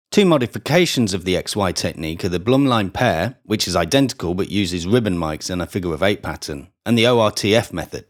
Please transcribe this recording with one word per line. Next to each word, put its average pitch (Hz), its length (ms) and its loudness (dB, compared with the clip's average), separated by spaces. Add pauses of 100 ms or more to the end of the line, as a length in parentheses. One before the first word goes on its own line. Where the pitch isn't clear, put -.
(100)
Two 202 160 4
modifications 135 880 2
of 90 100 -4
the 92 120 0
X - 200 -4
Y 95 160 0
technique 82 520 -6
are 95 40 0
the 87 100 -2
Blumlein 117 540 2
pair, 107 520 0
which 107 220 -2
is 90 80 -2
identical 90 600 0
but 92 160 -4
uses 90 360 -2
ribbon 104 300 2
mics 78 340 -4
and 90 120 -4
a 82 40 -6
figure 87 280 -4
of 76 80 -4
eight 101 200 0
pattern, 76 460 -10 (160)
and 117 140 2
the 113 80 4
O 123 120 4
R 107 120 4
T 104 240 0
F - 180 0
method, - 380 -8